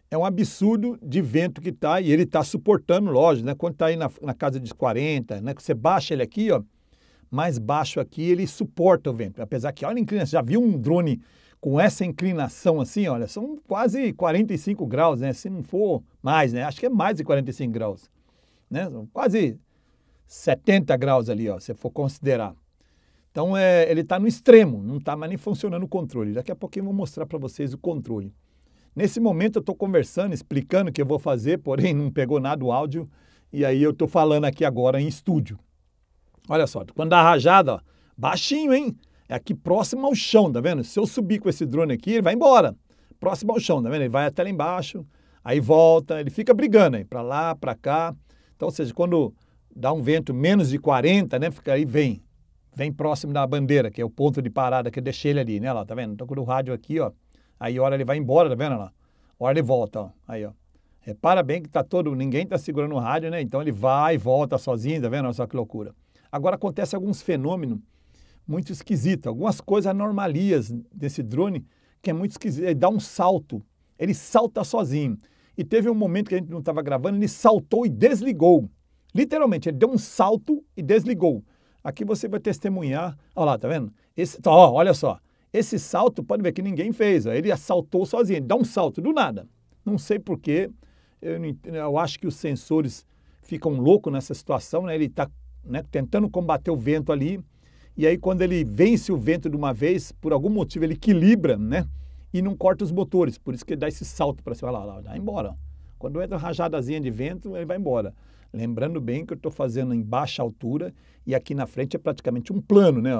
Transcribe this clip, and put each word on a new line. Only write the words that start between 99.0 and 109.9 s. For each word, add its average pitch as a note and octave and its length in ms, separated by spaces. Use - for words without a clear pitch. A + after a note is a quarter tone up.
o E3+ 60
vento D#3 320
de D3 80
uma C#3 160
vez, D3 400
por D#3+ 180
algum D3 180
motivo F3+ 360
ele D#3+ 80
equilibra, F3+ 640
né? B2 280
E F3+ 80
não G3 140
corta F#3 300
os D#3 80
motores. F3 440
Por - 160
isso B2 120
que - 80
ele C#3+ 80
dá D3+ 80
esse - 160
salto - 360
pra A#2+ 140
cima. B2 160
Olha A2+ 80
lá, G2 60
olha G2+ 80
lá, G2+ 80
vai G#2+ 160
embora, F#3 320
ó. D#2+ 60
Quando D3 220
entra F#3 160
uma C#3+ 40
rajadazinha D#3 600
de B2+ 100
vento, F3 460
ele E3+ 80
vai F3 120
embora. A#2+ 360
Lembrando A#2+ 480
bem A#2+ 240
que - 80
eu D3 40
tô D#3 120
fazendo B2+ 440